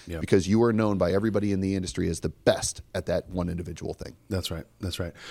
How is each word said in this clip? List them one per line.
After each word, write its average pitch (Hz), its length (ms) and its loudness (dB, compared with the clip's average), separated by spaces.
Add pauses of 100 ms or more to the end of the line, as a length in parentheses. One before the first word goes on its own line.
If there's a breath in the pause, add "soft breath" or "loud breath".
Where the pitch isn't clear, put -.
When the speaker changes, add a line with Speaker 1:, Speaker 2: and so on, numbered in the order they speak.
Speaker 1:
Yeah. 85 140 -8
Speaker 2:
because 85 260 4
you 107 180 6
are 117 100 4
known 107 240 2
by 87 140 2
everybody 101 400 2
in 95 100 0
the 95 120 2
industry 90 360 -2
as 82 100 -4
the 85 80 -2
best - 540 0 (120)
at 90 120 -4
that - 240 -2
one 90 180 -2
individual 85 460 -6
thing. - 180 -12 (160)
Speaker 1:
That's 95 220 -4
right. 82 160 -8 (140)
That's 90 180 -6
right. 85 160 -6 (160 loud breath)